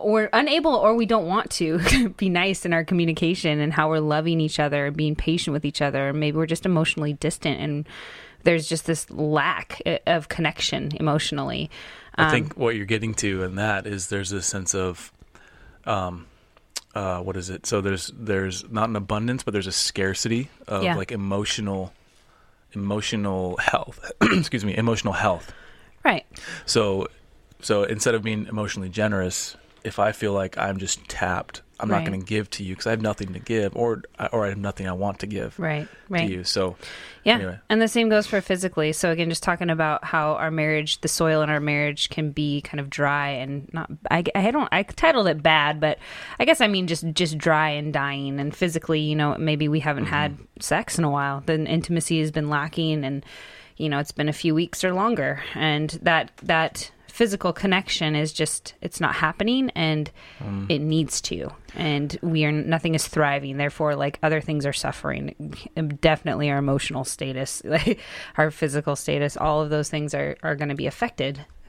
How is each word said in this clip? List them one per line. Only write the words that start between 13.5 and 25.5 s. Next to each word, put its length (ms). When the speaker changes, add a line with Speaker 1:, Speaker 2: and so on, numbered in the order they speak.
Speaker 2:
that 320
is 200
there's 220
this 160
sense 300
of, 360
um, 420
uh, 280
what 140
is 140
it? 160
So 160
there's, 340
there's 560
not 160
an 80
abundance, 480
but 80
there's 160
a 40
scarcity 760
of 160
Speaker 1:
Yeah. 120
Speaker 2:
like, 160
emotional, 800
emotional 840
health. 600
<clears throat> 40
Excuse 440
me, 120
emotional 360
health. 380